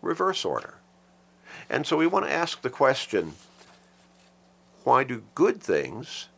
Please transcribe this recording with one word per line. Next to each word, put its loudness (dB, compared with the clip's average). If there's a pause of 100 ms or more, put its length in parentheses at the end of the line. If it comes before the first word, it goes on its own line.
Reverse -2
order. -4 (920)
And -2
so 0
we 4
want 0
to -2
ask -2
the -2
question, 2 (1500)
why 4
do -8 (140)
good 2
things -4 (120)